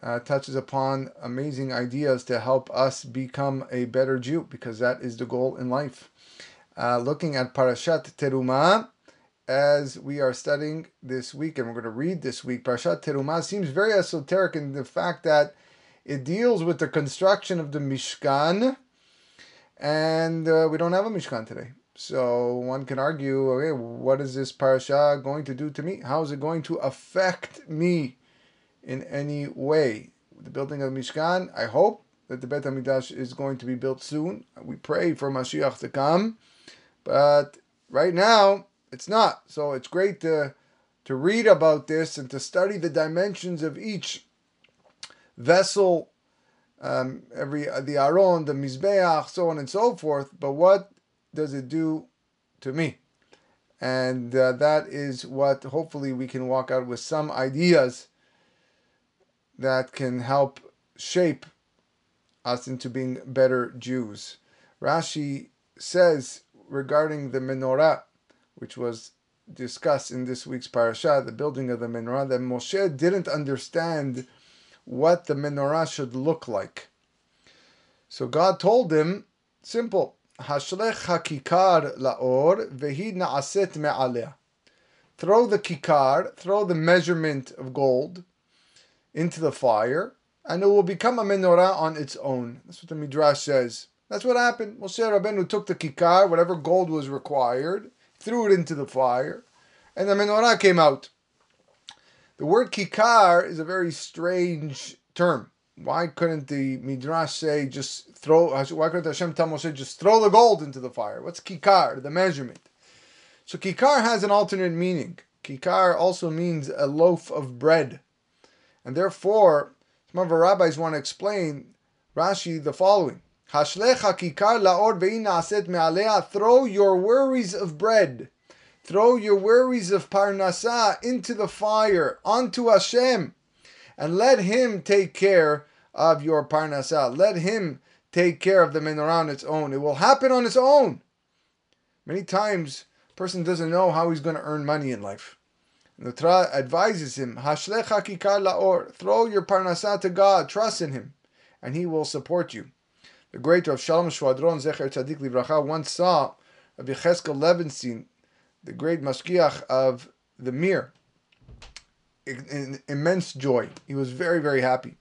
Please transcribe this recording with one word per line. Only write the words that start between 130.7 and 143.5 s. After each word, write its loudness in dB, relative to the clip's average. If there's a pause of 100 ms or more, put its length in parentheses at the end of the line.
into -4
the -2
fire, 0
onto 0
Hashem, 2 (640)
and -4
let 6
Him 0
take 2
care 4 (260)
of 4
your 2
parnasah. 0
Let 4
Him -4 (320)
take 2
care 6
of 2
the -2
menorah 0
on -2
its -8
own. -4
It -4
will 0
happen 6
on 2
its 0
own. 6 (1040)
Many -6
times, -2 (240)
a -20
person -6
doesn't -2